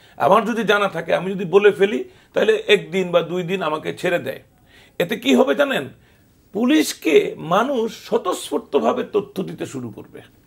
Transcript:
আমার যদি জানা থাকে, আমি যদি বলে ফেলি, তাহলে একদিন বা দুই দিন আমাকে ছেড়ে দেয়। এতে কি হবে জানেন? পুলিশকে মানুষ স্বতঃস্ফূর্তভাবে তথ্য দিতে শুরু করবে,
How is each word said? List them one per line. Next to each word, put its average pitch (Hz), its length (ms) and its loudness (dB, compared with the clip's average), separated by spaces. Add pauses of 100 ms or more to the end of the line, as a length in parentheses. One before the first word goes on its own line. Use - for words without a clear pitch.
(160)
আমার 196 280 4
যদি 220 200 -2
জানা 202 240 2
থাকে, 165 260 -2
আমি 170 160 -2
যদি 196 140 -6
বলে 196 260 6
ফেলি, 196 340 0 (280)
তাহলে 208 340 2
একদিন 180 440 0
বা 170 120 4
দুই 175 200 -4
দিন 180 200 -4
আমাকে 151 360 -4
ছেড়ে 175 200 0
দেয়। 135 240 -8 (560)
এতে 175 180 -2
কি 254 180 2
হবে 254 200 4
জানেন? 254 340 0 (640)
পুলিশকে 247 840 2
মানুষ 220 680 -2
স্বতঃস্ফূর্তভাবে 247 1000 -2
তথ্য - 380 -4
দিতে 165 240 -8
শুরু 123 240 -10
করবে, - 320 -20 (240)